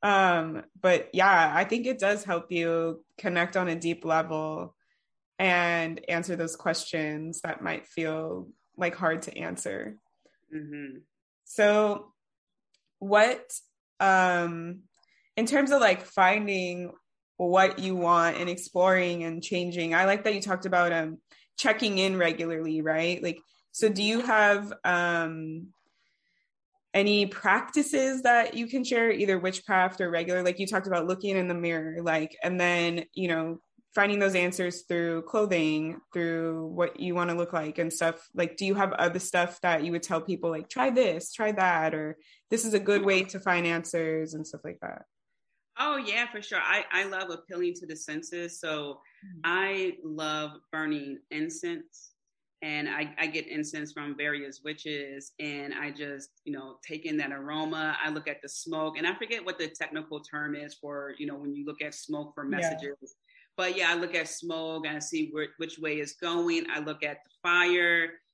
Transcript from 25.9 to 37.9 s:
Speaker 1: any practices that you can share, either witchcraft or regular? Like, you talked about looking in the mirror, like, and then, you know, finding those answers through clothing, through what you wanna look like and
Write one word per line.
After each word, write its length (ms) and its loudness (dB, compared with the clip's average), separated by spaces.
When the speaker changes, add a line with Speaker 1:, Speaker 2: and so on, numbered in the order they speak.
Speaker 1:
any 320 4
practices 960 2
that 320 4
you 140 -4
can 160 -2
share, 260 2
either 300 2
witchcraft 600 2
or 80 0
regular? 360 0
Like, 160 0
you 80 -4
talked 180 -2
about 220 0
looking 280 -2
in 120 0
the 60 -2
mirror, 460 -4
like, 440 0
and 160 0
then, 520 0
you 140 -4
know, 340 -2
finding 280 4
those 160 4
answers 460 0
through 400 -2
clothing, 760 0
through 540 -2
what 340 -2
you 160 -2
wanna 180 0
look 180 -2
like 260 -4
and 140 0